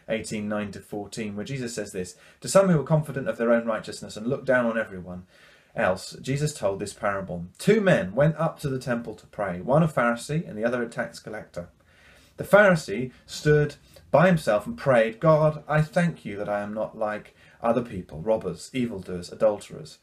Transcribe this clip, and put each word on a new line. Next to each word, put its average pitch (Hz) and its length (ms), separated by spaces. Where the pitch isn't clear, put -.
eighteen 110 400
nine 104 240
to - 80
fourteen, 104 560
where 104 100
Jesus 123 280
says 104 180
this, 92 240
"To - 60
some 190 220
who 165 80
were 139 60
confident 139 440
of 110 100
their 117 140
own 117 140
righteousness 107 500
and 107 120
looked 131 180
down 127 220
on 113 100
everyone 90 480
else, 95 460
Jesus 143 320
told 98 240
this 101 160
parable. 92 540
Two 208 240
men 107 320
went 151 220
up 160 240
to 147 100
the 131 80
temple 117 380
to - 100
pray, 95 340
one 127 220
a 165 60
Pharisee 131 600
and 104 80
the 107 80
other 120 200
a 117 40
tax - 300
collector. 101 520
The - 60
Pharisee 156 680
stood 147 520
by 160 160
himself 120 400
and 117 100
prayed, 113 420
'God, 156 480
I 151 140
thank 170 420
you 101 140
that 104 100
I 104 140
am 104 140
not 107 200
like 107 400
other 117 220
people, 87 400
robbers, 101 500
evildoers, 95 600
adulterers, 104 720